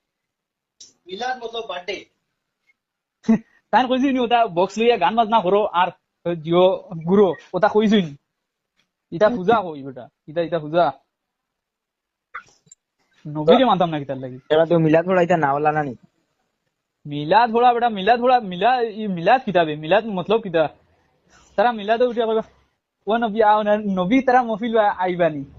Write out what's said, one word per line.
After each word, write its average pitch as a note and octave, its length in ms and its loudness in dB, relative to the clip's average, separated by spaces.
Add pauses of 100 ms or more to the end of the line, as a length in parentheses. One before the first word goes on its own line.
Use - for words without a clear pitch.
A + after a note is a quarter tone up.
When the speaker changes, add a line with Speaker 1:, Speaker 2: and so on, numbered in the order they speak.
(1080)
Speaker 1:
মিলাদ A#3+ 380 -8
মতলব A3+ 240 -10
বার্থডে। F3 500 -12 (1040)
Speaker 2:
<laughs> A3+ 220 0 (240)
তাই A#3 180 2
কইছি C4 240 0
নি B3+ 60 -2
ওটা A#3 280 0
বক্স F#3+ 320 -2
লইয়া A#3 180 2
গান F3+ 200 0
বাজনা A3+ 240 2
করো G3 260 0
আর F3+ 220 0 (460)
জিও E3+ 300 2 (400)
ঘুরো, F#3 300 4 (180)
ওটা E3 160 2
কইছি G#3+ 340 4
নি? C#3+ 140 -8 (960)
ইটা G3+ 180 2
Speaker 3:
হুম। A#3+ 80 -4
Speaker 2:
পূজা F#3 240 0
হই D#3 220 -10
বেটা, B2+ 260 -14 (180)
ইটা, D#3+ 160 -6
ইটা E3 160 -2
পূজা। D3+ 340 0 (2250)
নবীরে D3+ 320 4
Speaker 3:
তো C4 80 4
Speaker 2:
মানতাম F#3 240 2
না D#3 80 -4
কিতার C3+ 200 -8
লাগি। B2+ 200 -12 (120)
Speaker 3:
এবার D#3 160 4
তো E3+ 120 2
মিলাদ D#3+ 280 4
পড়াইতা F3+ 300 2
না D3 160 0
হলা D3+ 200 0
না D3+ 100 -2
নি? C3+ 120 -6 (1120)
Speaker 2:
মিলাদ D#3 460 0
পড়া A#3+ 200 4
বেটা, A#3 160 0
মিলাদ G#3+ 320 0
পড়া, B3 200 2
মিলা-, G#3+ 500 -2
ই G#3+ 160 -8
মিলাদ F#3+ 380 0
কিতাবে, E3 320 0
মিলাদ F3 300 0
মতলব G#3 340 -2
কিতা? E3 280 -2 (880)
তারা A#3 140 2
মিলাদে A3 340 -2
উঠিয়া A#3 200 -2
কইবা, A3 160 -2 (640)
"ও G#3 100 0
নবী A3+ 240 -4
আও G#3+ 220 2
না", G#3 140 2
নবী G3+ 460 0
তারা B3+ 200 2
মহফিল A3+ 360 -4
আ-, G#3 200 2
আইবানি। E3+ 460 -2 (140)